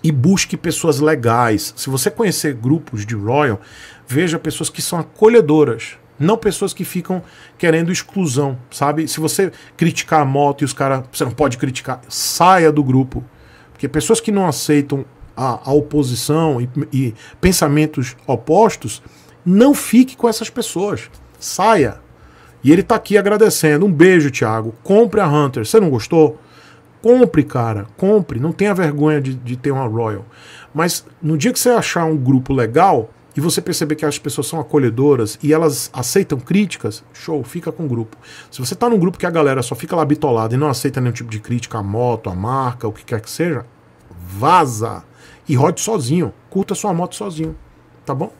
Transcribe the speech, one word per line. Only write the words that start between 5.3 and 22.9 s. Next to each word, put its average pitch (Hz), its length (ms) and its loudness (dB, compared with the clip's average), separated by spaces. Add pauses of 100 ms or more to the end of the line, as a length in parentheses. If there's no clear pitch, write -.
não 180 180 2
pessoas 202 340 -4
que - 140 -10
ficam 180 380 -6 (340)
querendo 165 340 2
exclusão, 139 680 -4 (100)
sabe? 147 380 -2
Se 156 120 -6
você 160 320 -2 (240)
criticar 165 460 0
a 143 40 2
moto 143 360 0
e 143 40 0
os 131 80 -6
caras, 135 380 -2
você - 140 -4
não 120 60 -6
pode 135 260 -2
criticar, 131 500 -6
saia 175 640 4
do 147 120 2
grupo. 127 400 0 (480)
Porque - 160 -8
pessoas 151 340 0
que 220 100 -2
não 202 140 0
aceitam 143 580 0 (320)
a, 123 320 -4
a 135 60 0
oposição 147 880 0
e, 123 80 -6 (240)
e 127 220 -2 (240)
pensamentos 151 760 0 (120)
opostos, 156 760 0 (420)
não 214 300 6
fique 254 420 2
com 240 140 0
essas 220 180 -4
pessoas. 196 640 -6 (300)
Saia. 180 600 0 (640)
E 131 80 6
ele 185 120 6
tá 233 100 0